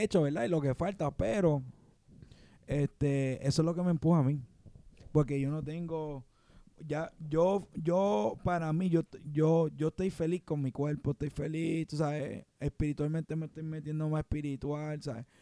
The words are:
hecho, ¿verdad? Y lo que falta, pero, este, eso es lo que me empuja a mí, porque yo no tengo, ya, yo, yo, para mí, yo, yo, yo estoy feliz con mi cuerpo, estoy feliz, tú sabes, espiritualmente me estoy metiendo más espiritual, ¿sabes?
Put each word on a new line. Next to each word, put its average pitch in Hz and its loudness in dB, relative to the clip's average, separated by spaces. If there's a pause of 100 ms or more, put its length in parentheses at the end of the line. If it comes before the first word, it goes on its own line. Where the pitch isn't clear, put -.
hecho, 202 4
¿verdad? 147 0
Y 226 -2
lo 165 2
que 135 2
falta, 170 -2
pero, 180 2 (1040)
este, 139 0
eso 147 2
es 156 4
lo 170 0
que 170 -4
me 180 2
empuja 165 4
a 139 4
mí, 143 2 (720)
porque 143 2
yo 135 -2
no 151 -6
tengo, 156 -8 (640)
ya, 151 -4 (160)
yo, 175 4
yo, 196 2
para 170 2
mí, 180 2
yo, 165 4 (300)
yo, 160 4
yo 147 -2
estoy 185 -2
feliz 170 -2
con 147 -4
mi 131 -2
cuerpo, 147 -2
estoy 147 -4
feliz, 160 -4
tú 151 -6
sabes, 147 -2 (140)
espiritualmente 151 -2
me 160 -4
estoy 156 -12
metiendo 156 -4
más 156 0
espiritual, 147 -4
¿sabes? 123 -8 (160)